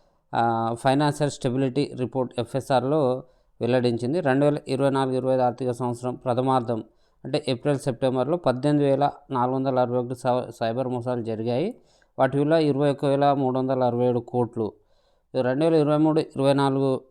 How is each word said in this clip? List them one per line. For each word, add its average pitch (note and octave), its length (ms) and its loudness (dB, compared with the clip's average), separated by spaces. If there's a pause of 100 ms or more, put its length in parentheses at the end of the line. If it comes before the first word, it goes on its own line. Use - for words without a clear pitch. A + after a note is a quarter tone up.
(340)
ఆ, A#2 460 0
ఫైనాన్షియల్ C#3+ 500 0
స్టెబిలిటీ C3+ 680 -2
రిపోర్ట్ B2 440 -6
ఎఫ్ఎస్ఆర్లో C3 840 -2 (380)
వెల్లడించింది. B2 600 0
రెండు C#3 240 2
వేల D3 140 2 (100)
ఇరవై C3+ 220 0
నాలుగు C3+ 260 -2
ఇరవై C3 180 0
ఐదు B2+ 80 0
ఆర్థిక B2 280 -2
సంవత్సరం B2 440 -6
ప్రథమార్థం, B2 680 -2 (400)
అంటే C#3 240 -4
ఏప్రిల్ C3+ 300 -2
సెప్టెంబర్లో C3 580 -2
పద్దెనిమిది C#3+ 540 2
వేల C#3 200 2 (200)
నాలుగు B2+ 260 4
వందల C3+ 220 0
అరవై B2 200 2
ఒకటి B2 160 -2
సై-, B2 360 0
సైబర్ A#2 380 -2
మోసాలు B2 340 -4
జరిగాయి. A#2+ 520 -2 (440)
వాటి C3 200 2
విలువ D3+ 200 4
ఇరవై D3 320 2
ఒక్క C#3 140 -4
వేల C#3+ 280 4
మూడు C3 260 0
వందల C3 260 0
అరవై B2 220 2
ఏడు B2 140 2
కోట్లు. A#2 520 -4 (600)
రెండు C3 300 0
వేల E3 100 4
ఇరవై D3+ 220 4
మూడు D#3 240 2
ఇరవై C3+ 320 0
నాలుగు C3+ 480 2 (100)